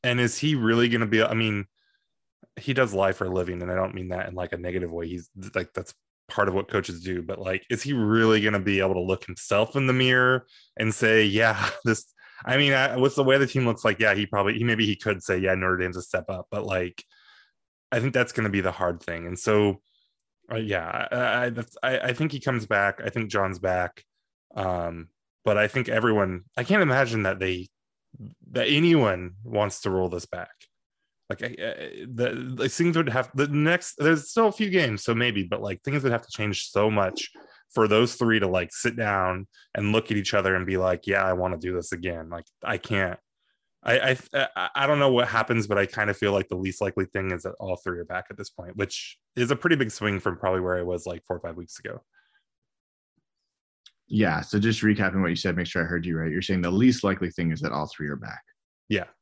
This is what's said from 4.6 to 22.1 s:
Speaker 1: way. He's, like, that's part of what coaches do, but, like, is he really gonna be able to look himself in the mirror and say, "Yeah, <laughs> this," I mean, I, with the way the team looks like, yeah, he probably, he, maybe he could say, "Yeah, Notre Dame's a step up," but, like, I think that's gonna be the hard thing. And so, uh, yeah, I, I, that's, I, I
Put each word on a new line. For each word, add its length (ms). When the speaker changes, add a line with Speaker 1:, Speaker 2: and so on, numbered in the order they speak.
Speaker 1:
way. 160
He's, 220
like, 180
that's 200
part 200
of 60
what 160
coaches 320
do, 200
but, 180
like, 300
is 120
he 120
really 480
gonna 180
be 200
able 160
to 60
look 240
himself 500
in 120
the 60
mirror 520
and 160
say, 300
"Yeah, 520
<laughs> 100
this," 200
I 120
mean, 160
I, 240
with 180
the 80
way 140
the 100
team 180
looks 200
like, 140
yeah, 140
he 120
probably, 320
he, 60
maybe 220
he 100
could 280
say, 140
"Yeah, 180
Notre 220
Dame's 200
a 40
step 280
up," 220
but, 140
like, 380
I 80
think 140
that's 180
gonna 180
be 120
the 100
hard 300
thing. 260
And 100
so, 440
uh, 60
yeah, 540
I, 340
I, 40
that's, 320
I, 180
I 140